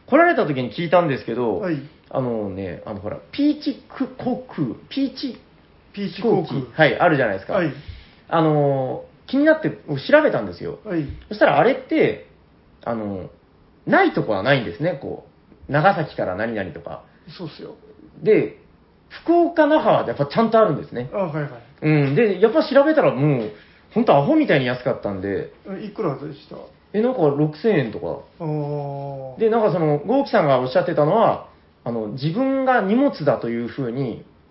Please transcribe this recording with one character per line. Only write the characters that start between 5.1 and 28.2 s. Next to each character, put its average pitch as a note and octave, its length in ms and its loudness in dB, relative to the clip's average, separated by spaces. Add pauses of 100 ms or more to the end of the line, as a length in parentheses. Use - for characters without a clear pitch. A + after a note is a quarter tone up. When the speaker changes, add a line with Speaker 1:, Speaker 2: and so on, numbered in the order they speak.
Speaker 1:
チ B3+ 200 -10 (560)
Speaker 2:
ピ G3+ 100 -8
ー F#3+ 120 -8
チ G3+ 60 -10
航 G3+ 220 2
空。 - 20 -4
Speaker 1:
飛 C3+ 160 -8
行 B2 100 -12
機。 - 20 -20
は D#3 140 4
い、 - 100 2
あ F3 120 4
る D3+ 80 4
じ C3+ 60 2
ゃ - 20 2
な G#2 80 -2
い - 20 -2
で G2 60 -8
す - 60 -16
か。 - 60 -6
Speaker 2:
は F3+ 120 0
い。 C#3 80 -4 (560)
Speaker 1:
あ E3+ 120 2
の、 C#3+ 640 0 (240)
気 - 80 -6
に C#4 80 2
な D#4 100 6
っ D#4 80 0
て、 - 80 -2 (180)
僕 C#3+ 140 -4
調 D4+ 200 4
べ C4+ 100 2
た B2 100 -2
ん G#2+ 40 -8
で F2+ 80 -10
す F2 100 -14
よ。 - 220 -10
Speaker 2:
は G#3 100 -6
い。 D#3 100 -2 (220)
Speaker 1:
そ G#3+ 80 -10
し - 40 -16
た D4 80 6
ら D#3 120 4
あ D#3+ 40 6
れ B3 100 4
っ - 140 -6
て、 E3+ 400 0 (580)
あ A#2 100 -4
の、 G2+ 340 -8 (560)
な D#4 180 4
い F4 100 0
と D#3+ 100 -2
こ A2 80 -4
は F#2+ 120 0
な C3 100 2
い C3+ 80 2
ん G#2 40 -8
で E2+ 120 -10
す - 40 -8
ね、 E3+ 200 -2
こ - 240 -10 (420)
う。 - 40 -8
長 D3+ 240 4
崎 D#3+ 200 -6
か A2 100 -2
ら F#2 100 -4
何 A2+ 200 -4
々 F#2+ 160 -6
と E2 80 -14
か。 - 240 -14 (340)
Speaker 2:
そ F3+ 80 -12
う - 20 -12
っ - 40 -12
す - 100 -20
よ。 - 140 -16 (460)
Speaker 1:
で、 E3+ 360 2 (640)
福 E4 120 0
岡、 E4 340 4
那 D4+ 140 4
覇 G3 140 4
は A#2 120 0
や A#2 60 -6
っ - 40 -8
ぱ C#3+ 80 0
ち - 100 -12
ゃ A#3 80 4
ん A3 80 0
と A3+ 80 6
あ A3 40 8
る F3 100 2
ん C#3+ 80 -4
で - 60 -14
す - 60 -18
ね。 B2 200 -8
Speaker 2:
あ、 G#3 40 -6
は E3 220 -4
い D3+ 40 -4
は C#3 60 -8
い。 - 20 -14 (300)
Speaker 1:
う D3+ 300 2
ん。 C#3 40 0
で、 G3 260 2
や A3 80 6
っ - 40 -2
ぱ D#4 140 2
調 C4+ 160 6
べ D#4 120 4
た C#4+ 60 6
ら C#3+ 120 2
も C3 300 2
う、 G#2 80 -6 (420)
ほ A3+ 80 0
ん A#3 40 2
と E3 100 6
ア C#3 100 4
ホ C#4 100 2
み D4+ 120 4
た F#3 80 2
い C#3+ 40 4
に C3 60 0
安 B2 180 -4
か B2 100 0
っ - 80 -6
た G#2+ 120 -6
ん F#2+ 80 -8
で。 F#2+ 300 -4 (160)
Speaker 2:
え、 G3 180 -10
い G3+ 60 -12
く - 100 -10
ら E3 160 -2
で D3+ 160 -12
し - 160 -20
た？ - 60 -16 (380)
Speaker 1:
え、 G#3 80 0
な A#3+ 80 2
ん C4 60 -2
か - 60 -2
六 D3+ 360 2
千 F#3 280 2
円 G#2+ 60 -8
と F#2+ 80 -10
か。 E2+ 200 -8 (200)